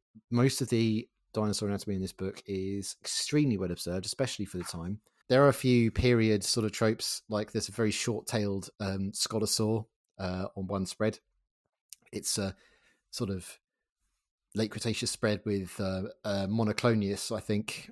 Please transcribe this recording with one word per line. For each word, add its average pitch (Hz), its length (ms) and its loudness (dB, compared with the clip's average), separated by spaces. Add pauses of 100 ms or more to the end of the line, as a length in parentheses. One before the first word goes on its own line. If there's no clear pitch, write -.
(300)
most 123 320 2
of 120 80 -2
the 113 380 2 (260)
dinosaur 107 360 0
anatomy 101 260 -4
in 92 60 -2
this 95 120 -6
book 95 320 -8
is 98 560 -4
extremely 143 560 0
well 92 140 -2
observed, 90 340 -4
especially 123 400 -4
for 90 140 -8
the 85 40 -6
time. 87 360 -8 (280)
There 131 160 8
are 143 60 10
a 123 40 6
few 120 360 6
period 110 540 4
sort 113 240 0
of 101 40 -2
tropes, - 580 0
like 107 220 -2
there's 107 160 -2
a 101 60 -12
very 110 180 2
short-tailed, 101 800 -2 (100)
um, 98 320 -2
scolosaur, 110 760 0 (340)
uh, 92 260 -2 (100)
on 95 120 -6
one 95 180 -2
spread. 107 320 -2 (920)
It's - 260 -4
a 95 180 -2 (540)
sort 101 220 -4
of - 280 -8 (960)
late 110 160 0
Cretaceous 110 400 -2
spread 104 340 0
with, 98 340 -2
uh, 95 240 -2 (200)
uh, 98 240 0
monoclonius, 107 880 2
I 98 60 -4
think. - 500 -4